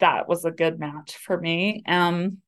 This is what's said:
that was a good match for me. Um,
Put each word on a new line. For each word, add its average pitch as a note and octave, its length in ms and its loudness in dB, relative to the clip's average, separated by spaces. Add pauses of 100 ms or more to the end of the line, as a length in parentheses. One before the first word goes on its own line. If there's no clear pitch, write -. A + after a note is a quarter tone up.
that D#3+ 280 4
was E3+ 160 0
a E3 60 0
good E3 280 0
match D3+ 380 -10
for F3 240 -4
me. F3 460 -2
Um, F3 600 2